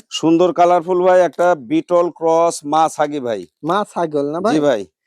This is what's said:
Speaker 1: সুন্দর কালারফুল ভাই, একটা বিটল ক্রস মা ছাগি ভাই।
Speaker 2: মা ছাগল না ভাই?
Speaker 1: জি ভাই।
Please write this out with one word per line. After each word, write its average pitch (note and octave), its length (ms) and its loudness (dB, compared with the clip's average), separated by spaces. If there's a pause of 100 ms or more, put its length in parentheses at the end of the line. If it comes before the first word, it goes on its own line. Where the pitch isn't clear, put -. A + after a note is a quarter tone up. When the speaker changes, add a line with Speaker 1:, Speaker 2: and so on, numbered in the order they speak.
(100)
Speaker 1:
সুন্দর E3 420 2
কালারফুল F3 520 2
ভাই, F3+ 160 4
একটা F3 340 0
বিটল D#3+ 560 -2
ক্রস E3 540 0
মা D#3 240 0
ছাগি D3 320 -4
ভাই। A2 260 -6 (180)
Speaker 2:
মা F#3+ 200 -2 (100)
ছাগল D3 380 -4
না E3 80 -6
ভাই? G#3 140 0
Speaker 1:
জি D#3 60 2
ভাই। A#2+ 260 0 (200)